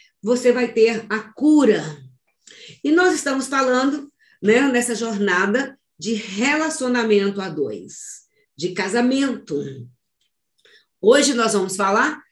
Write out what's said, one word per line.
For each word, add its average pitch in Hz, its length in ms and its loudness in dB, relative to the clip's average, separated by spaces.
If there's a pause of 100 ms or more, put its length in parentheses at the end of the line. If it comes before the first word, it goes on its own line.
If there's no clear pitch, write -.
(220)
você 247 300 2
vai 247 200 -2
ter 226 380 2
a 220 100 -2
cura. 254 640 4 (1000)
E 285 80 0
nós 349 240 4
estamos 269 320 -4
falando, 269 640 0 (300)
né, 233 260 4
nessa 240 260 0
jornada 202 840 -2 (180)
de 202 160 -6
relacionamento 220 1300 -2
a 190 80 -8
dois, 110 440 -8 (640)
de 180 180 -6
casamento. 220 880 -2 (1400)
Hoje 277 320 4
nós 226 200 0
vamos 190 220 -2
falar 220 460 0 (100)